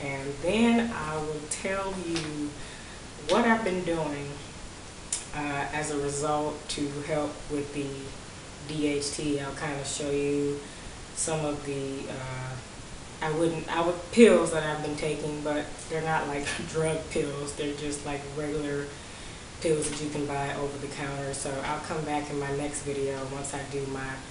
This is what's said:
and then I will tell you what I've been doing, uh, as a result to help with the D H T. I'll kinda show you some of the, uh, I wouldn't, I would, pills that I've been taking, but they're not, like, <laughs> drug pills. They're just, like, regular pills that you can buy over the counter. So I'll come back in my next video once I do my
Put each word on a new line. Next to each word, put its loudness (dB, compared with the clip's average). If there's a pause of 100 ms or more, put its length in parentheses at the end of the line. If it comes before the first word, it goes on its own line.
and -4
then 6
I -2
will -2 (100)
tell 0 (120)
you -2 (800)
what 8
I've 6
been 2
doing, 0 (1040)
uh, -2
as -2
a 0
result 0
to -2 (200)
help 0 (160)
with -2
the -2 (800)
D 2
H 0
T. 0
I'll -4
kinda -4
show -2
you 2 (560)
some 0
of -2
the, -2
uh, -6 (680)
I 2
wouldn't, 2
I 4
would, 4 (160)
pills 12
that 2
I've 0
been -2
taking, -2
but 0 (240)
they're 0
not, 2
like, -2 (140)
<laughs> -6
drug 0
pills. 0
They're -2
just, -4
like, -4 (160)
regular 0 (720)
pills 4
that -4
you -2
can 0
buy 0
over -2
the -6
counter. -4
So -4 (120)
I'll 0
come -2
back 0
in 0
my -2
next -2
video 0
once -4
I -4
do -2
my -4 (140)